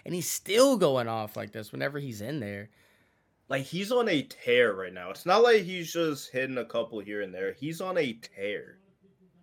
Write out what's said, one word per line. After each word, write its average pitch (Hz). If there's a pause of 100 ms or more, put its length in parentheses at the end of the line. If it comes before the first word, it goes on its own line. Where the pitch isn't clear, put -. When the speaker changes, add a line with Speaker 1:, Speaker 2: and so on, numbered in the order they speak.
Speaker 1:
and 160
he's 175
still 254
going 131
off 110
like 107
this 110
whenever 139
he's 127
in 139
there. 101 (800)
Speaker 2:
Like, 135
he's 190
on 240
a 151
tear 120
right 92
now. 90
It's -
not 196
like 233
he's 175
just 160
hitting 131
a 117
couple 113
here 104
and 92
there. 95
He's 165
on 185
a 135
tear. 98 (640)